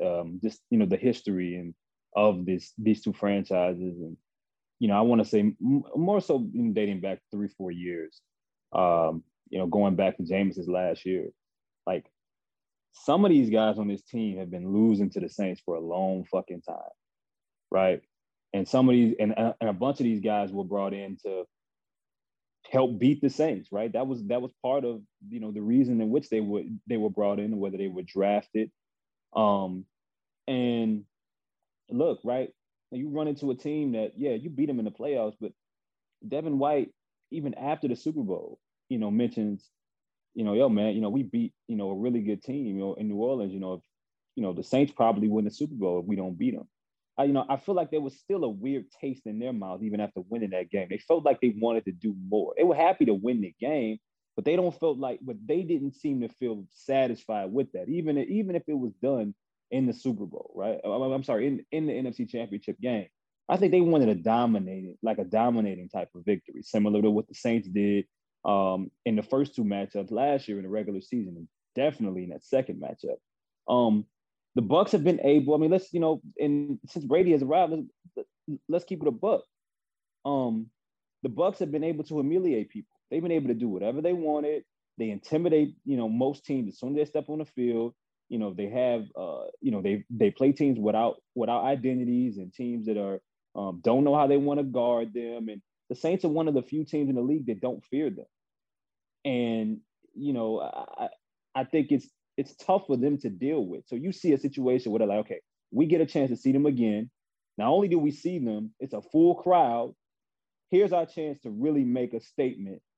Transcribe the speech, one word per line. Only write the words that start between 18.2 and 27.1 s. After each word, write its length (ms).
And 140
some 220
of 60
these, 260
and, 180
and 160
a 20
bunch 280
of 40
these 160
guys 320
were 120
brought 280
in 320
to 200
help 300
beat 240
the 80
Saints, 400
right? 220
That 160
was, 180
that 160
was 80
part 240
of, 180
you 100
know, 140
the 100
reason 380
in 100
which 200
they 100
were, 220
they 80
were 140